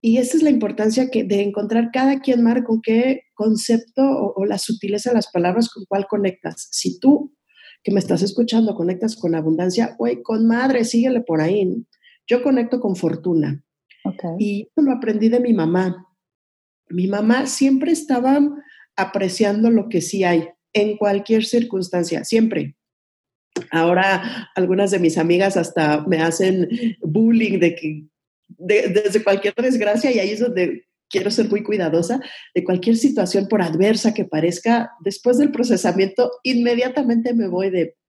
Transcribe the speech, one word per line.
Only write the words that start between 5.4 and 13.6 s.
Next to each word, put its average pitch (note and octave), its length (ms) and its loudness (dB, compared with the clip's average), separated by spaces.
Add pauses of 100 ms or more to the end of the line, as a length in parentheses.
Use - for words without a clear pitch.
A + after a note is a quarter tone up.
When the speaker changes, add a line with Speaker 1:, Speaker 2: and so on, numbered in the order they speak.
Speaker 1:
con - 220 -14
cuál G3 180 -2
conectas. F#3 640 -4
Si - 300 -6
tú, C#4+ 340 2 (480)
que F#3+ 80 -2
me G3+ 80 2
estás F3 220 0
escuchando, A3+ 540 0
conectas F3+ 420 -4
con E3 180 -2
abundancia, E3+ 640 -2
güey, A#3+ 260 -4
con A3+ 240 0
madre, A#3+ 380 2
síguele A#3+ 340 2
por D#3+ 220 -2
ahí, F#3+ 240 0
¿no? F#3 180 -4 (440)
Yo A#3+ 160 2
conecto B3+ 360 0
con G3 160 -2
fortuna. D#3 680 -2 (440)